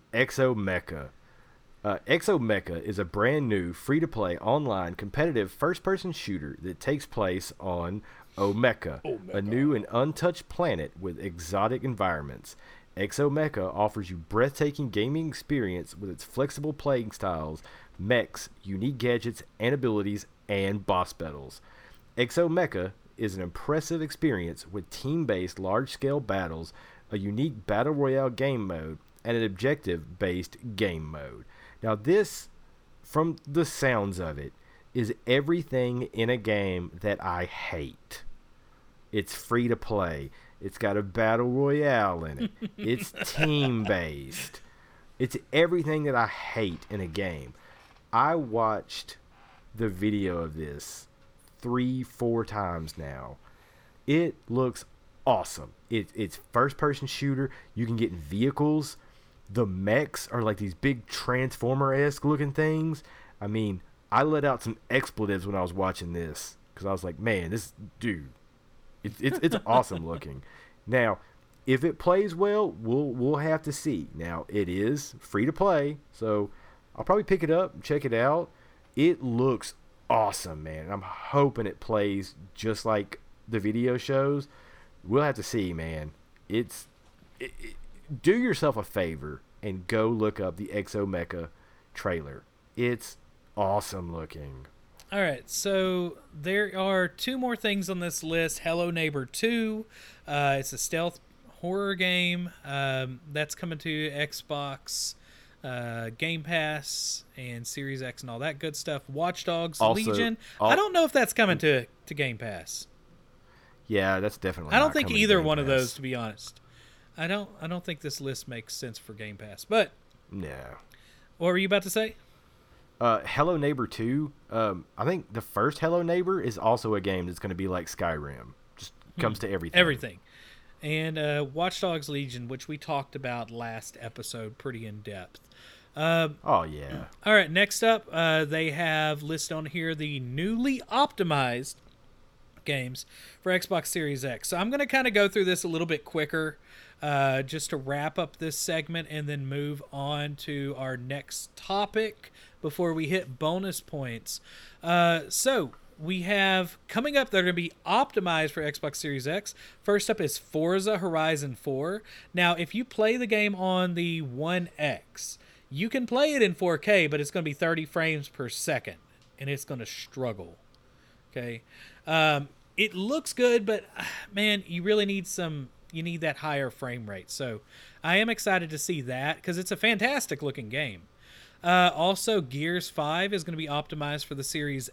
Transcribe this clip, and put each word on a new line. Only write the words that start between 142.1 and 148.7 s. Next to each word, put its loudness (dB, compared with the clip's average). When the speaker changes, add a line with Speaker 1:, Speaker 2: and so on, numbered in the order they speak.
Speaker 2:
games -4
for 0
Xbox 2
Series -2
X. -6
So -2
I'm 0
gonna 0
kinda 2
go 6
through 2
this 2
a -2
little 0
bit -2
quicker, -2
uh, 4
just -6
to -2
wrap -4
up -4
this -6
segment -4